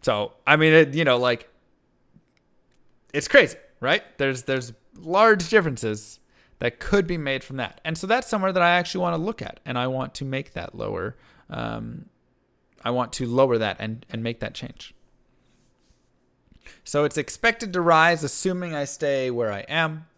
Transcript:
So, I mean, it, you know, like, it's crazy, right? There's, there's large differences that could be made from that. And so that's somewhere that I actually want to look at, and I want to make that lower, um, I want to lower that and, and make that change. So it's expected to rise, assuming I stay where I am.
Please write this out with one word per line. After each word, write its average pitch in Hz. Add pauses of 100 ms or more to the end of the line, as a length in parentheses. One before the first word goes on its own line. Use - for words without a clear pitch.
So, 104 (140)
I 147
mean, 156
it, 151
you 160
know, 127
like, 123 (1600)
it's 147
crazy, 233 (220)
right? 143 (140)
There's, 135
there's 127 (240)
large 185
differences 127 (420)
that 120
could 202
be 170
made 135
from 135
that. 117
And 160
so -
that's 240
somewhere 190
that 180
I 175
actually 180
want 175
to 160
look 220
at, -
and 123
I 123
want 131
to -
make 135
that -
lower, 104 (340)
um, 113 (760)
I 117
want 123
to 131
lower 123
that 107
and, 110
and 113
make 117
that -
change. - (1900)
So 147
it's 147
expected 226
to 180
rise, 165
assuming 180
I 143
stay 135
where 117
I 98
am. 156 (120)